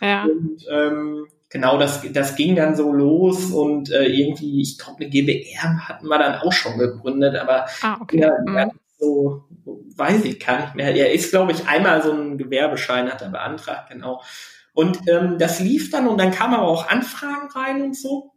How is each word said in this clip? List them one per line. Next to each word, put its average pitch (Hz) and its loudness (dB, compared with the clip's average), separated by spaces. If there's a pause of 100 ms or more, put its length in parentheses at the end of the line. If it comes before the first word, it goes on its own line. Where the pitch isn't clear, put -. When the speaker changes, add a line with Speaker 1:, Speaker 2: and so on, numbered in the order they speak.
Speaker 1:
Ja. 202 0
Speaker 2:
Und, 160 -2
ähm, 151 -2 (220)
genau, 135 2
das, 143 0 (100)
das 139 -2
ging 175 4
dann 156 4
so 147 2
los 160 4
und, 147 0
äh, 139 4
irgendwie, 143 0
ich - -6
glaub, - -18
eine 143 -8
G 139 2
B 143 0
R 165 -2
hatten - -14
wir 151 2
dann 143 0
auch 170 0
schon 113 -2
gegründet, 131 0
aber 131 0 (140)
Speaker 1:
Ah, 220 -2
okay. 160 0
Speaker 2:
ja, 156 6 (140)
Speaker 1:
Mhm. 196 -2
Speaker 2:
ja, 208 2 (300)
so, 143 0 (500)
weiß 180 2
ich - -6
gar 127 2
nicht 147 -8
mehr. 139 0
Er 139 4
ist, 165 -2
glaub 185 4
ich, 165 -2
einmal 160 4
so 156 2
einen 147 -4
Gewerbeschein 131 -2
hat 131 -10
er 98 -10
beantragt, - -10
genau. 127 -10 (520)
Und, 175 2
ähm, 175 2
das 165 0
lief 262 0
dann 269 0
und 214 2
dann 185 4
kamen 240 0
aber 202 2
auch 165 0
Anfragen 285 -4
rein 269 -4
und 269 -4
so. 277 -8